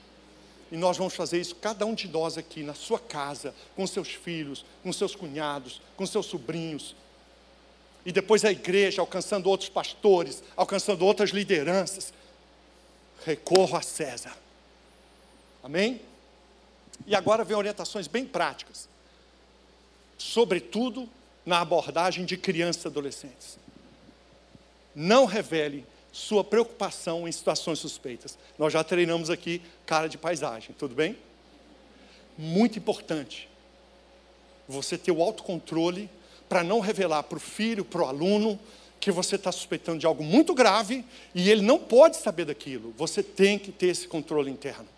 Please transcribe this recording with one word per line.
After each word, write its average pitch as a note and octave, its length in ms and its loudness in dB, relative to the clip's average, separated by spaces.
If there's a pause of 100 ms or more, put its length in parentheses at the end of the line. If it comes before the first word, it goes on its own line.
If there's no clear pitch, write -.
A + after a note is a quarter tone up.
(720)
E E3 60 -10
nós F3 200 0
vamos F#3 180 -4
fazer E3+ 240 -2
isso, F3 160 -8
cada G#3 300 -4
um A3 100 -2
de G3+ 120 -8
nós D#3+ 300 -4
aqui, D#3 240 -12
na D3 140 -10
sua - 240 -4
casa, C#3+ 560 -8 (200)
com F#3+ 120 -4
seus F#3 220 -6
filhos, D#3 540 -10 (200)
com F3+ 100 -6
seus G3 220 -4
cunhados, C#3+ 680 -8 (160)
com G3 80 -4
seus F#3+ 220 -4
sobrinhos. D#3+ 680 -8 (1080)
E F3+ 60 -6
depois G#3 340 4
a G#3+ 60 6
igreja, F#3 500 2
alcançando F#3 480 -2
outros F#3+ 180 2
pastores, - 760 2 (120)
alcançando F#3+ 480 0
outras G3+ 280 4
lideranças. F3+ 840 0 (1120)
Recorro E3 500 2
a D#3 60 -2
César. - 540 -8 (1300)
Amém? G3 380 0 (1080)
E G3+ 80 2
agora G3+ 280 2
vem G#3 140 -2
orientações G3+ 500 -6
bem B3+ 180 -4
práticas. - 600 -6 (1300)
Sobretudo A3+ 920 -2 (360)
na E3+ 160 2
abordagem E3+ 640 0
de F3+ 120 -6
crianças E3+ 460 -2
e - 40 -8
adolescentes. C#3+ 720 -10 (1400)
Não G#3 300 6
revele D3+ 600 -2 (260)
sua G3+ 320 2
preocupação F#3 840 -2
em E3 40 -6
situações D#3 480 -2
suspeitas. - 580 -12 (200)
Nós D3+ 160 2
já D#3+ 100 2
treinamos E3 460 0
aqui E3+ 320 -4 (240)
cara D#3+ 220 2
de - 100 -8
paisagem, C#3 600 -6
tudo C3+ 180 -8
bem? D#3+ 220 0 (1200)
Muito F3 420 2
importante - 680 -6 (1200)
você C#3 300 -6
ter F3+ 140 0
o D#3+ 100 2
autocontrole F3+ 880 -2 (380)
pra F3 160 2
não G3 160 2
revelar F3+ 440 0
pro D#3+ 160 -10
filho, G#3+ 460 -4
pro E3 200 0
aluno, G3 540 2 (400)
que G3+ 120 2
você F#3 260 0
tá F#3 140 -2
suspeitando E3 480 -6
de D3+ 60 -4
algo D#3 180 2
muito D4+ 300 6
grave A3+ 520 4 (280)
e F3+ 160 4
ele G#3+ 120 8
não A3+ 180 6
pode D#4 380 8
saber E3+ 280 -4
daquilo. A#2 520 -8
Você E3 260 -2
tem G3+ 340 4
que G3+ 140 -12
ter - 160 0
esse F3 200 -2
controle D3 440 -2
interno. A#2 360 -12 (100)